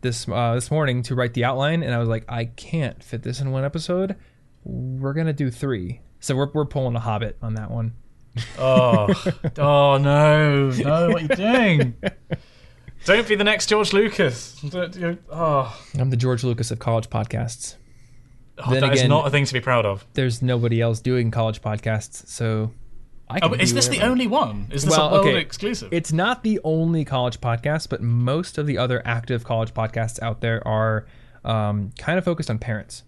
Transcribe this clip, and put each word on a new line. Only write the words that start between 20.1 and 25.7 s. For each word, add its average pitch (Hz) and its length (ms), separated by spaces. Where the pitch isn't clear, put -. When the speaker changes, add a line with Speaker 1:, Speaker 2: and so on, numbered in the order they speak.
Speaker 1:
there's 127 300
nobody 117 400
else 117 180
doing 123 300
college 113 320
podcasts, 110 680
so 113 440
I 120 80
Speaker 2:
Oh, - 20
Speaker 1:
can 165 120
Speaker 2:
but - 100
is - 80
Speaker 1:
do 120 60
Speaker 2:
this - 120
the - 80
Speaker 1:
whatever. 233 160
Speaker 2:
only 254 140
one? 110 440
Is 139 140
this 151 120
Speaker 1:
Well, 151 120
Speaker 2:
a 135 40
world 147 160
Speaker 1:
okay. 135 100
Speaker 2:
exclusive? 170 520